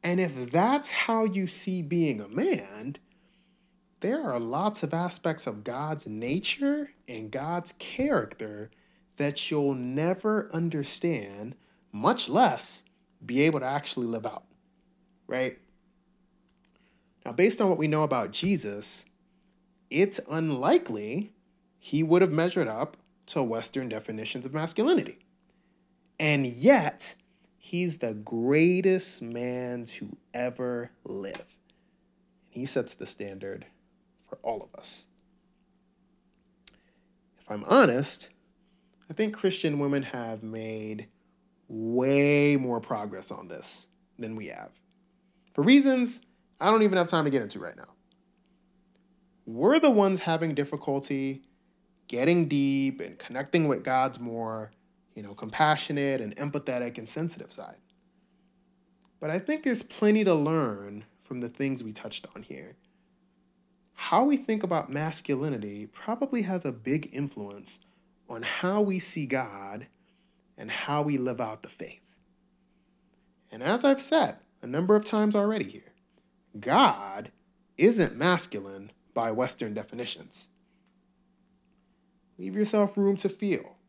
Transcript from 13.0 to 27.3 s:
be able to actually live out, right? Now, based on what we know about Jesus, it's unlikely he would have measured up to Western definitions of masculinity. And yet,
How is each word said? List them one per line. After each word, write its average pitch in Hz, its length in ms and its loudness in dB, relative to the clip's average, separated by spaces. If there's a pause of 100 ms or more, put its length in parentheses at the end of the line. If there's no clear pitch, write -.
be 123 180 0
able 156 180 4
to 127 60 -4
actually 135 400 -4
live 113 180 -4
out, 113 200 -8 (840)
right? 127 320 -4 (1700)
Now, 120 60 -10
based 220 260 2
on 202 80 4
what 180 80 4
we 151 120 0
know 151 160 2
about 123 260 0
Jesus, 107 720 -4 (840)
it's 190 280 2 (120)
unlikely 156 1040 0 (440)
he - 240 0
would 165 200 6
have 175 100 4
measured 165 360 0
up 113 280 -6 (300)
to - 160 -2
Western 120 440 -4
definitions 110 600 -8
of 135 80 -10
masculinity. 196 640 0 (1000)
And 147 280 2
yet, 151 680 4 (440)